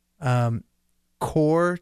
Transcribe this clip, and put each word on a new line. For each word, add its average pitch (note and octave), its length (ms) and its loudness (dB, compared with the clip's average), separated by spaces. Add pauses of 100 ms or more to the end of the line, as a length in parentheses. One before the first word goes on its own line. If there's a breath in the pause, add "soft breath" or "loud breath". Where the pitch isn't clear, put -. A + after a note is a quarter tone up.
(220)
um, A#2+ 420 0 (560)
core E3 640 0